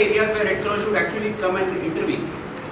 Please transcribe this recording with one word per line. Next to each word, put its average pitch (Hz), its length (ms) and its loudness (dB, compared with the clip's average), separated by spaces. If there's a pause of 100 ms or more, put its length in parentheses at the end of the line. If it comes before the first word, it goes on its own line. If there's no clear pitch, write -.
areas 214 280 4
where 202 160 2
Red 180 140 0
Cross 202 200 0
should 208 120 2
actually 214 360 0 (100)
come 185 140 2
and 190 120 0 (200)
intervene. - 360 -2 (480)